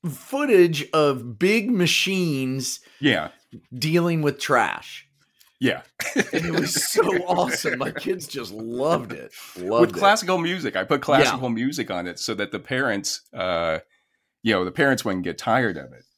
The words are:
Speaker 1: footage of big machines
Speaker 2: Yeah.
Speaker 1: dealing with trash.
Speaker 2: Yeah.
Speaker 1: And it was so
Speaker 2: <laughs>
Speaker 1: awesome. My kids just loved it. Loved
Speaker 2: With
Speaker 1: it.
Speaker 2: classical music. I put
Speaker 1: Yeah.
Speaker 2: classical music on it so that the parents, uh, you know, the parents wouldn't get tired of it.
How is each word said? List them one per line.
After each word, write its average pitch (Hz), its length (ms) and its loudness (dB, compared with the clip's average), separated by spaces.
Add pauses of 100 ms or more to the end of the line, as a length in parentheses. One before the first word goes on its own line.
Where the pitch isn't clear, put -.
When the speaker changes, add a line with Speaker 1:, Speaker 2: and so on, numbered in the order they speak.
Speaker 1:
footage 180 840 2
of 131 480 0
big 208 320 2
machines 156 1080 0 (220)
Speaker 2:
Yeah. 101 300 2 (460)
Speaker 1:
dealing 165 460 2
with 143 160 0
trash. 101 680 0 (540)
Speaker 2:
Yeah. 127 240 0 (320)
Speaker 1:
And - 320 -2
it 170 60 -4
was - 400 -2
so 415 100 4
Speaker 2:
<laughs> 180 240 0
Speaker 1:
awesome. 175 520 -2
My 131 120 -4
kids 180 360 -6
just 117 260 -10
loved 120 600 -2
it. - 200 -14 (240)
Loved 120 320 4
Speaker 2:
With 202 80 -8
Speaker 1:
it. - 20 -4
Speaker 2:
classical 196 400 4
music. 170 380 -2
I 95 80 0
put - 160 2
Speaker 1:
Yeah. - 40 -8
Speaker 2:
classical 127 440 4
music 123 420 -2
on 90 160 -4
it 87 120 -10
so - 160 -6
that 101 180 -4
the 104 60 -6
parents, 120 640 -4 (100)
uh, 85 460 -2 (640)
you 110 100 2
know, 92 120 2
the 90 80 -4
parents 139 320 2
wouldn't 92 200 -2
get 85 140 -6
tired 113 400 0
of 65 140 -14
it. 62 120 -20 (140)